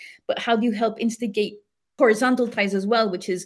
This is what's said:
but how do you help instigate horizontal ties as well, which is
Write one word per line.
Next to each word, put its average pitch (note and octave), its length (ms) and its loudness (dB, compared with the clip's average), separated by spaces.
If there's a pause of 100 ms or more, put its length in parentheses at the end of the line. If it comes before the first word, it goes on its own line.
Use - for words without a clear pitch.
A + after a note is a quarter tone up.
(280)
but - 100 -4
how A#3 160 0
do A3 100 2
you A#3+ 60 2
help A3 300 -2
instigate A3+ 540 -2 (440)
horizontal B3 480 4
ties G3+ 280 -2
as G3 120 -2
well, A3 240 2
which F3+ 180 -6
is F3+ 180 -4